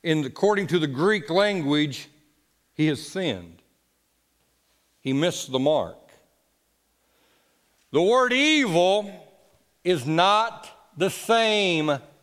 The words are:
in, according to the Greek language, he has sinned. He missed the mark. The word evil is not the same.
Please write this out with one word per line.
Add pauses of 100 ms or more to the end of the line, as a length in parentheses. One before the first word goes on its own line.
in,
according
to
the
Greek
language, (640)
he
has
sinned. (1400)
He
missed
the
mark. (1900)
The
word
evil (560)
is
not (280)
the
same. (240)